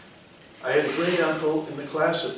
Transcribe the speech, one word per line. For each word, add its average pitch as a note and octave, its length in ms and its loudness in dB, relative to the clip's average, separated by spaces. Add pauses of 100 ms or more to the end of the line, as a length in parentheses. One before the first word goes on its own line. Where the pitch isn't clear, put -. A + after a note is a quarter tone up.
(640)
I B2+ 80 -2
had D3 140 4
a C3+ 120 -2
great F3 240 2
uncle D#3 480 0
in C3+ 80 -10
the C#3+ 80 -8
class D#3 400 0
of - 120 -6